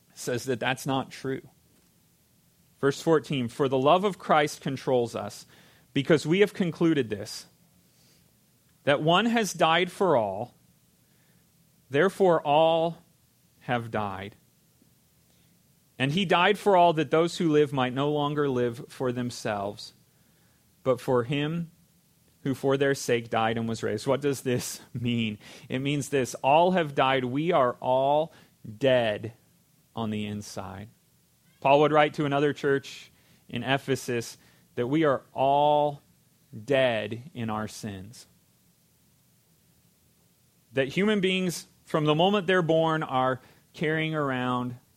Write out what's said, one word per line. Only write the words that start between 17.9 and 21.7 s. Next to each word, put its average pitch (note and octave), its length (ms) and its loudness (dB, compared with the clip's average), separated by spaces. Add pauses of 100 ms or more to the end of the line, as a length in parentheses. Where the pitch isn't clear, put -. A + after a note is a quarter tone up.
no C#3+ 160 -2
longer D3 380 -2
live B2 400 -2
for B2+ 240 -4
themselves, G#2+ 800 -6 (880)
but B2 180 0
for B2 220 2
him D3+ 480 -4 (720)